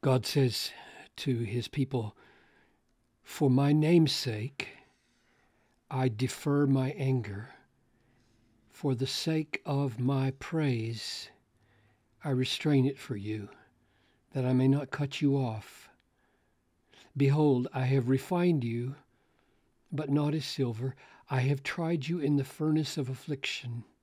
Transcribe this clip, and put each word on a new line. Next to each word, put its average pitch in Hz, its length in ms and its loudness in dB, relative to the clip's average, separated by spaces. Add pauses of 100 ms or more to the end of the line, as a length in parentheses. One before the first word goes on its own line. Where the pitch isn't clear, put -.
God 127 260 2
says 131 420 0 (460)
to 123 240 -2
his 113 280 -4
people, 127 480 -4 (1080)
"For - 260 0
my 139 240 4
name's 156 380 6
sake, 110 560 -6 (1200)
I 131 200 0
defer 139 580 0
my 135 240 2
anger. 117 640 -4 (1120)
For - 240 -2
the 127 140 -2
sake - 580 -2
of 139 340 -2
my 135 380 0
praise, 117 920 -4 (920)
I 151 60 -6
restrain 131 560 2
it 139 140 -2
for - 160 -8
you, 104 340 -6 (840)
that 131 120 -2
I 127 80 2
may 127 140 4
not 139 240 2
cut 143 320 -4
you 139 140 2
off. 113 520 -8 (1300)
Behold, 139 560 4
I 131 120 -2
have 131 220 2
refined 160 560 2
you, 120 340 -4 (960)
but 139 200 -2
not 147 240 2
as 151 100 -4
silver. 123 500 -4 (360)
I 131 80 2
have 135 240 0
tried 165 440 -4
you 170 120 -2
in 147 160 2
the 139 80 2
furnace 156 520 0
of 131 140 -4
affliction. 127 760 -8 (180)